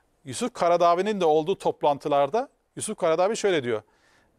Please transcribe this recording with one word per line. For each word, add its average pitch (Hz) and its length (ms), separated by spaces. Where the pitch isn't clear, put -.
Yusuf 180 280
Karadavi'nin 175 680
de 170 40
olduğu 160 320
toplantılarda 147 920
Yusuf 196 220
Karadavi 180 400
şöyle 175 260
diyor. 113 180